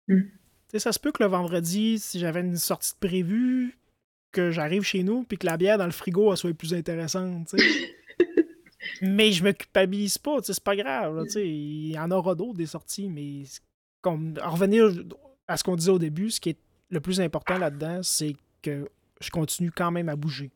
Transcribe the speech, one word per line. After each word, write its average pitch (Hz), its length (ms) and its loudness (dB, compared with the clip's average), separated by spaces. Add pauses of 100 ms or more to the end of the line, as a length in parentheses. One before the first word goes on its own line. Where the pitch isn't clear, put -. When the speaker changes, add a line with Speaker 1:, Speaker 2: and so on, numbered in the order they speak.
Speaker 1:
Mm. 190 140 8
Speaker 2:
Tu 196 100 -2 (400)
sais, 214 80 0
ça 226 120 0
se - 80 -2
peut 294 120 -2
que - 100 0
le 208 80 6
vendredi, 180 720 0
si - 200 -8
j'avais 170 220 0
une 180 160 0
sortie - 360 -2
de - 140 -4
prévue, 240 720 0 (540)
que 175 200 2
j'arrive 165 320 0
chez 185 200 0
nous, 233 200 0
puis 208 140 -6
que - 80 -4
la 165 120 0
bière 202 200 4
dans 185 80 2
le 170 60 -2
frigo, 196 400 2
elle 175 60 2
soit 175 160 -2
plus 160 200 -4
intéressante, 170 760 -4
tu 196 80 -2
sais. - 380 2 (240)
Speaker 1:
<laughs> - 840 0
Speaker 2:
Mais 202 300 6
je 175 120 2
me 202 80 6
culpabilise 196 680 0
pas, 285 220 -2
tu 208 80 -6
sais, 196 60 -4
c'est - 100 -6
pas 202 120 0
grave, 202 420 -2
là, 165 80 -2
tu - 60 -8
sais, 208 160 -2
il 151 440 -6
y 156 80 -6
en 165 120 -4
aura 185 240 2
d'autres, 202 220 -6
des 165 80 -2
sorties, 196 440 -8
mais 143 360 -8
c'est - 160 -18 (400)
comme, 160 320 -2 (100)
en 170 80 -4
revenir 202 400 6 (560)
à 165 100 -2
ce - 60 -4
qu'on 180 120 0
disait 170 160 2
au 185 80 6
début, 165 320 -2
ce - 80 -4
qui 175 100 -4
est 156 80 -4 (320)
le 165 100 -2
plus 180 220 -2
important 170 360 -2
là-dedans, 160 440 -4
c'est 151 340 -2 (260)
que 143 280 -6 (320)
je - 80 -10
continue 170 420 -2
quand 175 200 0
même 170 180 -2
à 147 60 -2
bouger. 143 400 -4